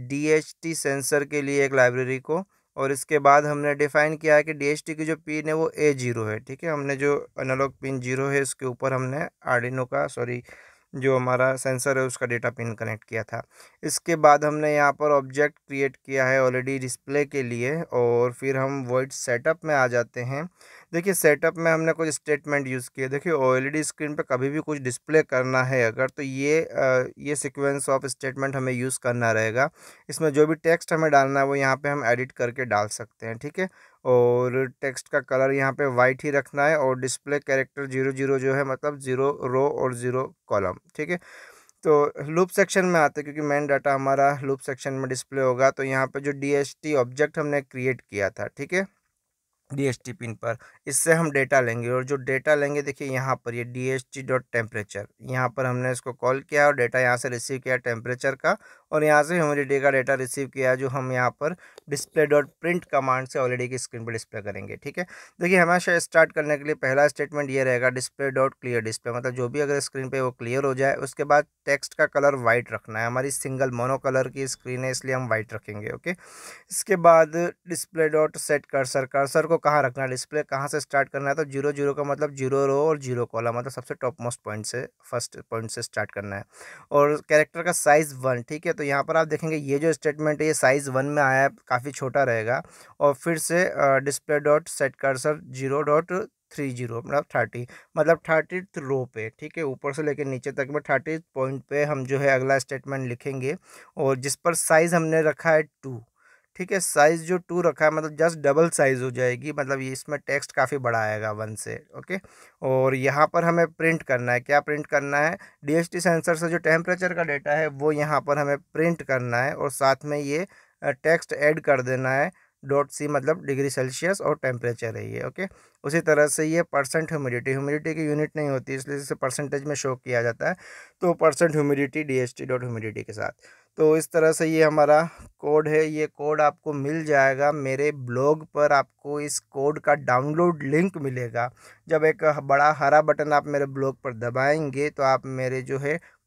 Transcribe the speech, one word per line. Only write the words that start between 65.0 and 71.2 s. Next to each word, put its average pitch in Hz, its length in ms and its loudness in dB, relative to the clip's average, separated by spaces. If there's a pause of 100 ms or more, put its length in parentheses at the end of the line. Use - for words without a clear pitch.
देखिए 180 180 4
हमेशा 175 400 4
स्टार्ट 160 340 4
करने 151 260 0
के 143 60 -12
लिए 151 120 -2
पहला 139 320 4
स्टेटमेंट 143 420 -4
ये 131 140 0
रहेगा 127 260 2
display 127 400 -4
dot 131 260 0
clear 120 260 -4
display, 113 340 -6
मतलब 123 180 -4
जो 123 140 -4
भी 143 120 -4
अगर 143 200 -2
स्क्रीन 135 300 -6
पे 135 100 -2
वो 127 120 0
क्लियर 123 320 -2
हो 135 100 0
जाए, 135 220 2
उसके 139 280 -6